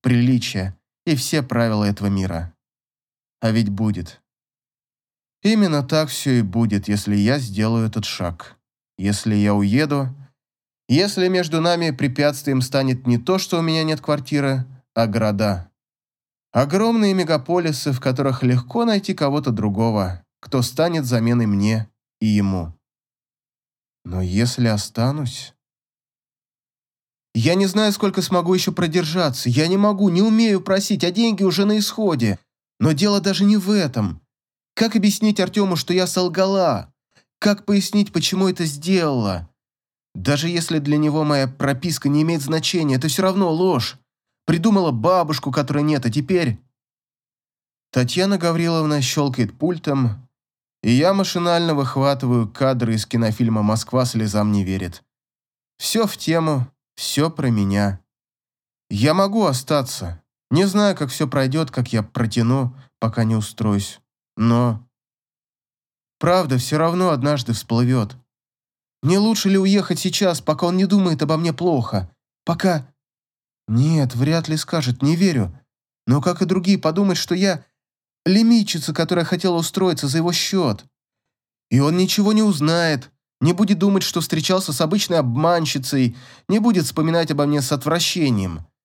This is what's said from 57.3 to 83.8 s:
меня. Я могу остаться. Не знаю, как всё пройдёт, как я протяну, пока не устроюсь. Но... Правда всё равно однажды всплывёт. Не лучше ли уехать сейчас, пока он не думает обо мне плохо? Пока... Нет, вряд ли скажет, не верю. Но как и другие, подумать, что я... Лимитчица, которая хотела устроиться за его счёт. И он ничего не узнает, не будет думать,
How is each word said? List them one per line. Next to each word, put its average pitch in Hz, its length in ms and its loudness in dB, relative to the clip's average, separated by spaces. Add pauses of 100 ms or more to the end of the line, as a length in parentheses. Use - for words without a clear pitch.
меня. 101 500 0 (880)
Я 120 240 2
могу 202 320 0
остаться. 127 760 -4 (280)
Не 165 160 2
знаю, 202 300 2
как 139 140 -4
всё 151 180 -4
пройдёт, 139 440 -2
как 120 220 -4
я 110 100 0
протяну, 120 720 0 (240)
пока 113 240 -2
не 110 120 2
устроюсь. 104 640 -2 (360)
Но... 117 480 2 (1400)
Правда 170 380 2
всё 147 200 -2
равно 170 320 2
однажды 135 440 -2
всплывёт. 117 640 0 (880)
Не 175 140 2
лучше 208 320 2
ли 196 80 4
уехать 190 420 2
сейчас, 180 420 0
пока 156 260 0
он 180 100 0
не 190 80 4
думает 180 360 2
обо 156 160 0
мне 165 160 -2
плохо? 120 560 -2 (360)
Пока... 165 420 -2 (800)
Нет, 131 480 2
вряд 156 320 0
ли 156 100 -2
скажет, 131 440 -4
не 151 140 2
верю. 147 380 0 (540)
Но 135 140 2
как 175 200 0
и 190 40 0
другие, 190 320 2
подумать, 196 400 0
что - 180 -4
я... 185 300 -2 (600)
Лимитчица, 202 680 2
которая 165 320 0
хотела 175 320 0
устроиться 170 500 -2
за 135 100 -2
его 170 140 0
счёт. 165 540 -2 (840)
И 127 100 4
он 156 180 2
ничего 196 360 2
не 214 80 4
узнает, 165 680 0 (280)
не 160 140 4
будет 196 240 2
думать, 196 260 2